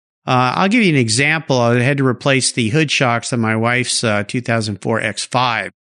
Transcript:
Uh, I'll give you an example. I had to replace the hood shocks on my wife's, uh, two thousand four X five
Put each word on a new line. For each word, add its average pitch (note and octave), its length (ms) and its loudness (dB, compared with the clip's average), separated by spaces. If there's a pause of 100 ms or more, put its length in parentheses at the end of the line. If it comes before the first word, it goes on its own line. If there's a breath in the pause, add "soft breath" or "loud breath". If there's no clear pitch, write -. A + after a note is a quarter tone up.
(260)
Uh, B2+ 300 2
I'll F#3+ 140 0
give A#3 140 2
you F#3 60 4
an D3 100 4
example. C3+ 600 0
I A#2+ 220 2
had C3+ 160 0
to C3+ 100 0
replace C3 460 0
the A2+ 160 0
hood D3+ 200 0
shocks A#2 440 0
on A#2+ 80 -2
my A2 140 0
wife's, A#2+ 480 0
uh, G#2 200 0
two B2 180 -4
thousand A2 400 -4
four A2+ 180 -2
X - 260 -6
five A#2 460 -2 (220)